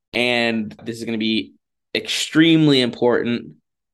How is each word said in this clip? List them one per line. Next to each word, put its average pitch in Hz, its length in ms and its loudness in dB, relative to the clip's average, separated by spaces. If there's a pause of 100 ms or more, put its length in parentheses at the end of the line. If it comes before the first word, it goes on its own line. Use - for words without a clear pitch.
(120)
And 117 580 -2 (140)
this 117 140 -10
is 113 60 -12
gonna 113 140 -6
be 110 360 -4 (380)
extremely 156 880 2
important 120 720 -2 (400)